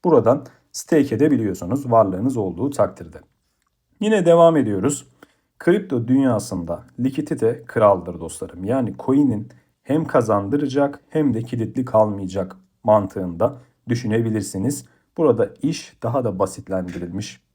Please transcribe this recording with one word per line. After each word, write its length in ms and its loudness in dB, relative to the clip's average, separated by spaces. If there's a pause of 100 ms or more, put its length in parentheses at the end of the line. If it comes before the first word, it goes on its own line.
Buradan 420 4 (260)
stake 420 0
edebiliyorsunuz 760 0
varlığınız 460 2
olduğu 340 -4
takdirde. 500 -4 (800)
Yine 260 2
devam 300 8
ediyoruz. 500 0 (520)
Kripto 500 0
dünyasında 720 0 (180)
likidite 640 -2
kraldır 540 2
dostlarım. 440 -12
Yani 340 -2
coin'in 500 2 (340)
hem 220 -2
kazandıracak 1040 0
hem 260 0
de 80 -4
kilitli 420 -6
kalmayacak 720 -2 (280)
mantığında 720 0 (320)
düşünebilirsiniz. 960 -2 (320)
Burada 340 2 (120)
iş 400 -6
daha 220 -4
da 140 -4
basitlendirilmiş 1000 -6 (140)